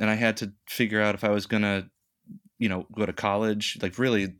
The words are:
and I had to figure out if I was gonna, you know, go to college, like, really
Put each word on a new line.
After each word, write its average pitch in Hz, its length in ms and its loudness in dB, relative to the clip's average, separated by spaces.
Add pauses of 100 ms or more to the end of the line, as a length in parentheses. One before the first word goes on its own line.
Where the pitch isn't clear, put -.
and 107 80 2
I 107 60 2
had 110 220 2
to 101 140 -6 (160)
figure 107 320 0
out 104 140 4
if 98 100 -4
I 107 60 2
was 104 160 2
gonna, 101 460 0 (680)
you 113 120 0
know, 92 260 -4
go 104 100 0
to 90 80 -4
college, 104 680 0
like, 95 160 -6
really 107 400 2